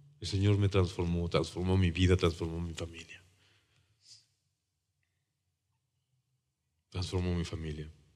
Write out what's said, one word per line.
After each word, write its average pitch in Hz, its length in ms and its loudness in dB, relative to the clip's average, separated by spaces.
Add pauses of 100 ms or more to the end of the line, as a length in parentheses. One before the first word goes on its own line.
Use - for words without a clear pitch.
(200)
El - 80 -10
Señor 101 300 4
me 101 120 2
transformó, 87 600 0
transformó 87 480 0
mi 90 120 4
vida, 90 280 4
transformó 82 420 -2
mi 85 140 -6
familia. - 500 -14 (3750)
Transformó 90 460 -4
mi 85 80 -2
familia. 78 480 -10 (240)